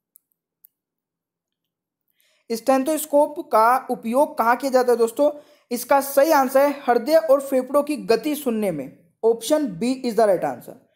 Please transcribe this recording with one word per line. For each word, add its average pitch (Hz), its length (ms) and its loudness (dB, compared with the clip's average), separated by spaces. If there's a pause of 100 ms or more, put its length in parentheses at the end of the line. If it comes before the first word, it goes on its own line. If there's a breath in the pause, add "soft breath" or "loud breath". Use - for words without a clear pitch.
(2500)
स्टेथोस्कोप 285 1000 -2
का 240 380 2
उपयोग 254 480 -2
कहाँ 233 180 2
किया 269 140 -6
जाता 247 220 2
है 226 60 2
दोस्तों? 233 320 0 (400 loud breath)
इसका 269 300 0
सही 277 320 2
आंसर 269 280 2
है 285 100 2
हृदय 247 460 0
और 285 240 2
फेफड़ों 277 420 -2
की 294 140 -6
गति 226 380 -2
सुनने 220 360 -4
में, 143 280 -10 (280)
option 233 320 0
B 208 240 -6
is 247 300 -4
the 214 140 2
right 185 180 0
answer। 123 280 -10 (240)